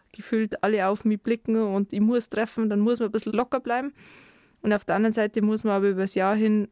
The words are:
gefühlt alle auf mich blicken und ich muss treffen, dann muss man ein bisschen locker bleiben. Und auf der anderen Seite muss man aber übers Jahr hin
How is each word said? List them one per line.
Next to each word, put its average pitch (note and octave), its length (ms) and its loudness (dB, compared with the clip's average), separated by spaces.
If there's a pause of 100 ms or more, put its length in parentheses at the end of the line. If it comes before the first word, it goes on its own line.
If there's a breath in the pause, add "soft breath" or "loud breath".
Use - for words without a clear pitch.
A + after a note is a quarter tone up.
(120)
gefühlt A3 520 -4
alle G3+ 240 2
auf G3+ 180 -2
mich G#3+ 160 0
blicken A3+ 400 0
und G3+ 320 -2
ich G3+ 80 0
muss A3+ 280 2
treffen, A3 400 -2
dann G#3 100 0
muss A#3+ 200 2
man A3 100 -2
ein - 40 -16
bisschen A3 200 -4
locker B3 280 0
bleiben. C4 320 -4 (680 loud breath)
Und G#3 100 0
auf G#3 140 0
der E3+ 100 0
anderen A3 160 2
Seite G#3+ 300 0
muss G#3+ 240 0
man G#3 80 2
aber G3 160 2
übers F#3+ 260 -2
Jahr G3 220 2
hin G#3+ 340 2